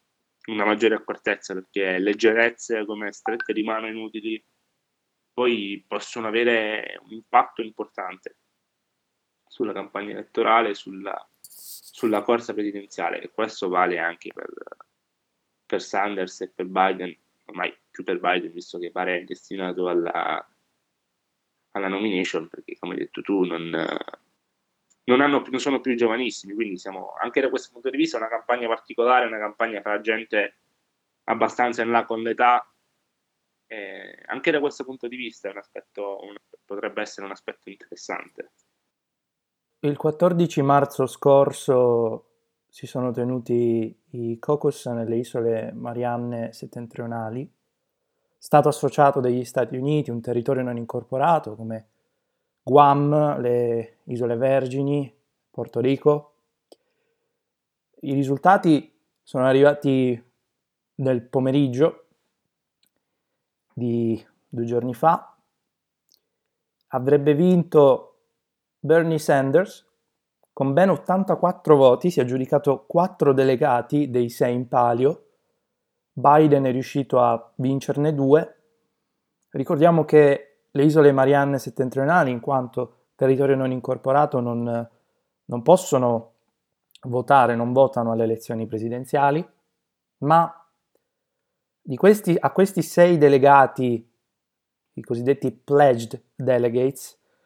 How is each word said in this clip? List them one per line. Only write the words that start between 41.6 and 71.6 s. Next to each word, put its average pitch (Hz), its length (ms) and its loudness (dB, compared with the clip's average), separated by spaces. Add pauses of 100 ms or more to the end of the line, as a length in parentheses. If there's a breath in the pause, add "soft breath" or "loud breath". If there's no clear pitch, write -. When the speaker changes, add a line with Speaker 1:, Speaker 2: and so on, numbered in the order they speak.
Speaker 2:
si - 160 -20
sono 127 260 -6
tenuti 120 1000 -4
i 117 280 -8
caucus 147 460 -2
nelle 117 320 -4
isole 117 560 -4
Marianne 120 800 -8
settentrionali, 117 960 -12 (880)
stato 147 300 4
associato 139 520 2
degli 123 260 -2
Stati 123 300 -4
Uniti, 147 360 -2
un 117 100 -8
territorio 123 400 -2
non 120 160 -6
incorporato 123 800 -2
come 110 320 -12 (720)
Guam, 143 800 4
le 120 640 -2
Isole 120 320 -4
Vergini, 135 760 -2 (380)
Porto - 300 -8
Rico. 139 540 0 (1700)
I 139 120 -6
risultati 143 800 2 (280)
sono 127 220 -2
arrivati 135 800 4 (720)
nel 131 280 -2
pomeriggio 131 800 0 (1800)
di 117 480 -2 (220)
due 120 160 -8
giorni 120 320 -4
fa. - 400 0 (1500)
Avrebbe 143 480 2
vinto 165 760 4 (680)
Bernie 160 380 2
Sanders 147 680 0 (680)
con 139 180 -2
ben 175 180 4
ottantaquattro 175 880 2